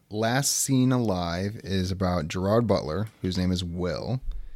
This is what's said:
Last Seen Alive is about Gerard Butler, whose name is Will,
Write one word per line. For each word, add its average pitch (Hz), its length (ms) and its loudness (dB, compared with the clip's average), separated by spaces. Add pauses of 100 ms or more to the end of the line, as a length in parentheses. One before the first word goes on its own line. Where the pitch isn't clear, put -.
Last 113 420 0
Seen 131 420 2
Alive 98 720 0
is 95 260 0
about 90 380 0
Gerard 101 380 2
Butler, 92 400 0 (160)
whose 92 140 0
name 90 140 2
is 90 120 0
Will, 90 580 -4 (340)